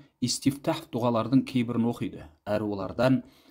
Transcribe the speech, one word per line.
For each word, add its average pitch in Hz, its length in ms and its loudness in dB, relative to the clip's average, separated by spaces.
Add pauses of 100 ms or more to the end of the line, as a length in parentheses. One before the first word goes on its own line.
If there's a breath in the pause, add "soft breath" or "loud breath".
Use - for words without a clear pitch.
(240 loud breath)
истифтах - 680 -2
дұғалардың 117 500 2
кейбірін 117 480 0
оқиды. 92 320 -8 (240)
Әрі 107 240 0
олардан 117 460 2 (340 soft breath)